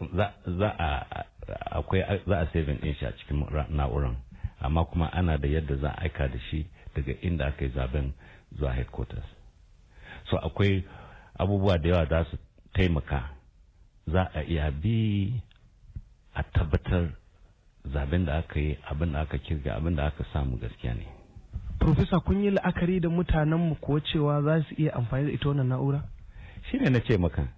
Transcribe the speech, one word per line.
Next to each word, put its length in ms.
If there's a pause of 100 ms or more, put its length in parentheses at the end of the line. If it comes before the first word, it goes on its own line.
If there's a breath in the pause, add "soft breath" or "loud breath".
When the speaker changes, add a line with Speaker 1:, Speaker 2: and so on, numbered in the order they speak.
(160)
Speaker 1:
za, 180 (140)
za 220 (100)
a, 460 (460)
akwai, 300 (260)
za 120
a 140
saving 280
din 140
shi 100
a 60
cikin 400
ra-, 180
na'uran. 460 (460 loud breath)
Amma 240
kuma 280
ana 240
da 100
yadda 280
za 160
a 120
aika 240
da 120 (100)
shi 160 (300 loud breath)
daga 260
inda 260
aka 180
yi 60
zaben 400 (460 loud breath)
zuwa 160
headquarters. 520 (1040 loud breath)
So 80
akwai 460 (560 loud breath)
abubuwa 380
da 120
yawa 160
za 260
su 60 (360)
taimaka. 560 (800)
Za 260
a 100
iya 280
bi 640 (1000)
a 100
tabbatar 640 (840)
zaben 320
da 120
aka 220
yi, 180 (120)
abin 240
da 80
aka 160
kirga, 380
abin 200
da 120
aka 260
samu 240
gaskiya 360
ne. 140 (720)
Speaker 2:
Professor, 440
kun 200
yi 80
la'akari 480
da 100
mutanenmu 680
kuwa 260
cewa 400
za 220
su 140
iya 160
amfani 340
da 40
ita 180
wannan 180
na'ura? 360 (680 loud breath)
Speaker 1:
Shi 60
ne 120
na 100
ce 180
maka. 300 (100)